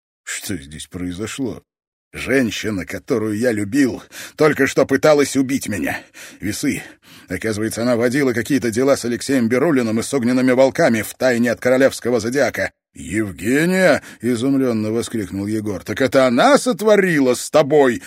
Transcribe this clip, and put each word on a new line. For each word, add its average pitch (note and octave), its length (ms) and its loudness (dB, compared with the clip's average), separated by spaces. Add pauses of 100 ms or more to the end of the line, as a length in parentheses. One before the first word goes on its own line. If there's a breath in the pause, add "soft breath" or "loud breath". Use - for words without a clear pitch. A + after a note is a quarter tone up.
(220)
что - 340 -10
здесь D2 300 -16
произошло?" F2+ 760 -8 (480)
"Женщина, G#2 760 -2
которую G#2+ 500 -4
я A#2+ 160 0
любил, G#2+ 500 0 (340 loud breath)
только D3 300 2
что C3+ 200 2
пыталась C#3+ 500 2
убить C3+ 320 -2
меня. F#2 320 -6 (400 loud breath)
Весы. G#2 420 -4 (460 loud breath)
Оказывается, G#2+ 540 -4
она B2 140 2
водила B2 360 0
какие-то A#2+ 380 -2
дела C3 260 2
с - 80 -4
Алексеем A#2+ 460 0
Берулиным B2+ 500 0
и - 20 -2
с - 120 -6
огненными B2+ 380 2
волками B2+ 500 2
в - 100 -10
тайне A#2+ 400 0
от G#2 80 -6
королевского B2+ 580 2
зодиака". A2+ 540 -2 (260)
"Евгения!" — A#2+ 1040 0 (200 loud breath)
изумлённо A#2+ 680 0
воскликнул G2+ 560 -4
Егор. G#2 380 -4
"Так G#2 160 -4
это C3 260 4
она C#3+ 320 4
сотворила F#3+ 760 2
с - 140 -8
тобой? C#3 580 4